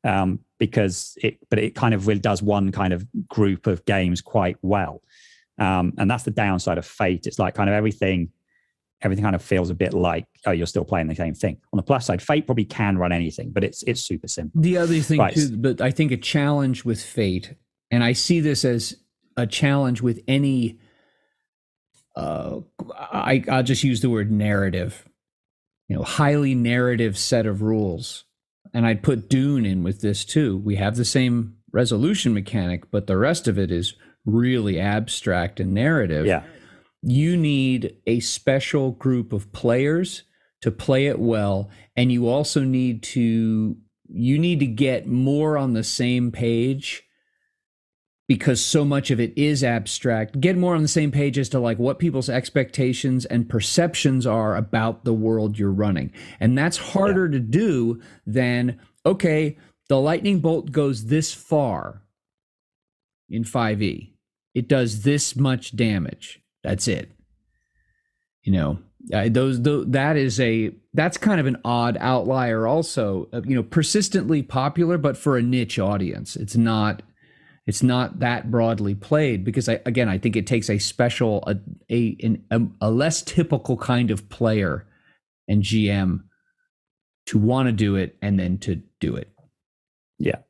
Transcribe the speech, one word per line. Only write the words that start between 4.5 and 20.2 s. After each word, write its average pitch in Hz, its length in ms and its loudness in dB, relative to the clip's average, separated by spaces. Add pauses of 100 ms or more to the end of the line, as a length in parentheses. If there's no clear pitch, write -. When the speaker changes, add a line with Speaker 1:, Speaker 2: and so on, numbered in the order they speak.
Speaker 1:
well. 92 400 -2 (560)
Um, 92 400 0
and 98 140 2
that's 123 120 -2
the 107 80 -4
downside 95 460 0
of 85 80 -6
Fate. 92 420 -2
It's - 120 -8
like, 92 160 0
kind 98 140 0
of 101 60 2
everything, 98 540 0 (760)
everything 98 200 0
kind 98 120 2
of 87 60 -2
feels 92 280 0
a 87 60 -4
bit 90 180 -2
like, 87 320 0 (200)
oh, 104 60 0
you're 85 160 0
still - 180 -2
playing 82 220 -2
the 82 80 -4
same 82 180 -4
thing. 76 240 -4 (160)
On - 40 0
the 95 60 0
plus 131 220 0
side, 90 160 -2
Fate 151 240 -2
probably 113 200 0
can 101 320 -2
run 87 140 0
anything, 85 400 -4
but 95 120 -2
it's, - 200 -6
it's 117 180 -4
super - 260 -8
simple. 113 340 -4
Speaker 2:
The 175 160 2
other 170 220 2
thing 151 200 2
Speaker 1:
Right. 98 140 2
Speaker 2:
too, 139 240 0
but 120 240 0
I 127 100 2
think 151 200 0
a 117 60 -2
challenge 143 680 0
with 113 160 -2
Fate, 98 540 -4 (340)
and 120 140 2
I 120 100 2
see 170 260 2
this 147 260 0
as 120 300 -2 (420)
a 120 100 -2
challenge 139 540 0
with 120 260 0